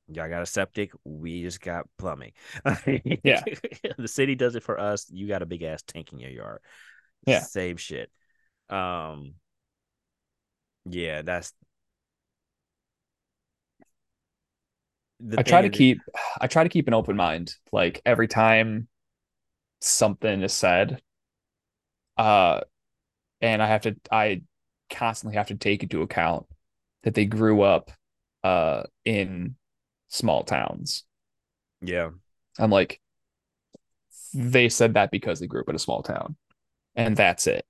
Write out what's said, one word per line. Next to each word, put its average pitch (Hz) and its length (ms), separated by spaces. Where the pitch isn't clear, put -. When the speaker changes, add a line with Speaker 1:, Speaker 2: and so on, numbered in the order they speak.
Speaker 1:
Y'all 80 200
got 87 120
a 85 40
septic, 101 460
we 82 380
just 87 180
got 87 260
plumbing. 67 340
<laughs> 131 80
Speaker 2:
Yeah. 139 200
Speaker 1:
The 113 100
city 135 260
does 123 220
it 110 60
for - 180
us. 104 300
You 98 180
got 95 140
a 85 40
big 85 160
ass 78 200
tank - 300
in 73 60
your 62 120
yard. 53 300
Speaker 2:
Yeah. 104 180
Speaker 1:
Same 90 320
shit. 67 340
Um, 80 640
yeah, 85 360
that's 87 300
the 113 160
Speaker 2:
I 127 60
try 175 180
Speaker 1:
thing - 20
Speaker 2:
to 202 80
Speaker 1:
is 101 60
Speaker 2:
keep, 127 220
I 127 60
try 160 160
to 170 60
keep 175 200
an 117 60
open 107 220
mind. 85 380
Like, 90 320
every 113 240
time 113 600
something 104 640
is 98 100
said, 95 480
uh, 98 440
and 110 220
I 107 60
have 107 140
to, 107 140
I 107 320
constantly 110 460
have 104 120
to 101 80
take 101 260
into 85 200
account 82 440
that 107 100
they 107 120
grew 107 360
up, 95 280
uh, 80 400
in 95 520
small 87 360
towns. 50 600
Speaker 1:
Yeah. 87 300
Speaker 2:
I'm 110 120
like, 98 300
they 123 340
said 113 260
that 101 160
because 90 300
they 87 60
grew - 140
up - 80
in - 80
a - 40
small - 220
town, - 340
and 113 200
that's 92 300
it. - 240